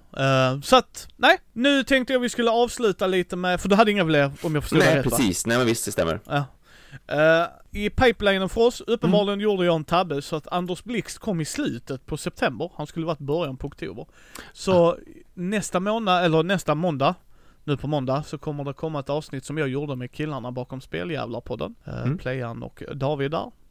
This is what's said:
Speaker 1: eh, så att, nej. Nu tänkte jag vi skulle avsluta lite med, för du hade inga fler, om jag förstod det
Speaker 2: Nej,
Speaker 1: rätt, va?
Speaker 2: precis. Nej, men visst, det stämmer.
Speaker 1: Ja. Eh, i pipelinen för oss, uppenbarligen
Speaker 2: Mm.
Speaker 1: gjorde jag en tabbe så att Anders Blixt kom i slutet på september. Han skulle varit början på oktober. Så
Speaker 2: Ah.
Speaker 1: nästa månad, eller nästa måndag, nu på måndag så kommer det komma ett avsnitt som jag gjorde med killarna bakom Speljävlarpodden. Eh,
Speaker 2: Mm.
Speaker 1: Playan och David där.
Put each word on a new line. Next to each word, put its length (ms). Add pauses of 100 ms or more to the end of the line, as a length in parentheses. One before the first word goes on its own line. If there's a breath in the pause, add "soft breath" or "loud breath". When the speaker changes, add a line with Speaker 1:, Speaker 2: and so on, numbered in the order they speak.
(520)
Speaker 1:
eh, 80
så 160
att, 400
nej. 220 (140)
Nu 320
tänkte 280
jag 80
vi 80
skulle 220
avsluta 560
lite 300
med, 240
för 80
du 60
hade 160
inga 160
fler, 240 (120)
om 120
jag 80
förstod 180
det 40
Speaker 2:
Nej, 140
Speaker 1:
rätt, 80
va? 100
Speaker 2:
precis. 300
Nej, 120
men 80
visst, 180
det 80
stämmer. 340
Speaker 1:
Ja. 180 (600 loud breath)
Eh, 400 (240)
i 200
pipelinen 580
för 120
oss, 200
uppenbarligen 520
Speaker 2:
Mm. 80
Speaker 1:
gjorde 240
jag 120
en 80
tabbe 380
så 140
att 160
Anders 320
Blixt 340
kom 220
i 40
slutet 600
på 100
september. 600
Han 100
skulle 200
varit 120
början 380
på 100
oktober. 400 (460 loud breath)
Så 380
Speaker 2:
Ah. 60 (380)
Speaker 1:
nästa 460
månad, 440
eller 180
nästa 320
måndag, 400 (540 soft breath)
nu 80
på 100
måndag 360
så 160
kommer 260
det 80
komma 280
ett 100
avsnitt 340
som 140
jag 100
gjorde 280
med 160
killarna 400
bakom 280
Speljävlarpodden. 920 (100)
Eh, 180
Speaker 2:
Mm. 160
Speaker 1:
Playan 440
och 200 (120)
David 360
där. 200 (200)